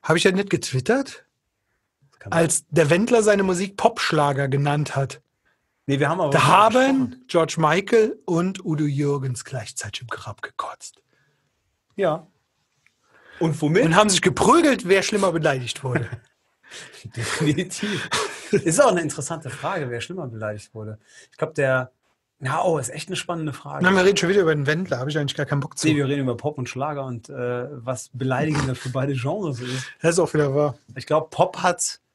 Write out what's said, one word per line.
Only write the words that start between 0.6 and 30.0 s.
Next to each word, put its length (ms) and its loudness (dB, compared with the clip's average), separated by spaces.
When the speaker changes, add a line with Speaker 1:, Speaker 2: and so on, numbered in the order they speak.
Speaker 2:
Kann 120 -12
sein. 100 2
Speaker 1:
Als 280 0
der 200 4
Wendler 340 4
seine 200 4
Musik 340 -2
Popschlager 720 -2
genannt 480 -2
hat. 260 -6
Speaker 2:
Nee, 140 -2
wir 100 2
haben 120 -2
aber 100 0
Speaker 1:
Da 80 4
Speaker 2:
drüber 180 4
Speaker 1:
haben 180 6
Speaker 2:
gesprochen. 180 -18
Speaker 1:
George 300 2
Michael 680 2
und 400 -2
Udo 200 0
Jürgens 580 -2
gleichzeitig 580 -10
im 60 -16
Grab 340 -14
gekotzt. 600 -12
Speaker 2:
Ja. 280 0
Und 220 0
womit? 240 4
Speaker 1:
Und 100 4
haben 140 6
sich 120 2
geprügelt, 680 4
wer 160 4
schlimmer 280 0
beleidigt 520 -2
wurde. 300 -4
Speaker 2:
<laughs> 1000 -20
Definitiv. 960 -2
Ist 300 2
auch 100 8
eine 100 2
interessante 480 -8
Frage, 400 -6
wer 120 -6
schlimmer 260 -10
beleidigt 460 -10
wurde. 240 -12
Ich 60 -20
glaub, 180 -4
der, 360 0
ja, 240 -2
oh, 140 2
ist 120 -4
echt 200 -12
eine 60 -6
spannende 380 -6
Frage. 300 -6
Speaker 1:
Na, 80 6
wir 120 6
reden 140 6
schon 120 0
wieder 120 4
über 140 4
den 120 0
Wendler, 320 -2
hab 80 -4
ich 100 -4
eigentlich 180 -2
gar 100 -2
keinen 140 -2
Bock 180 -6
zu. 100 0
Speaker 2:
Nee, 80 4
wir 120 0
reden 140 0
über 160 0
Pop 200 -6
und 120 -6
Schlager 360 -6
und, 240 -10
äh, 380 -6
was 280 -8
beleidigender 640 -2
für 140 -10
beide 240 -2
Genres 460 -4
ist. 260 -8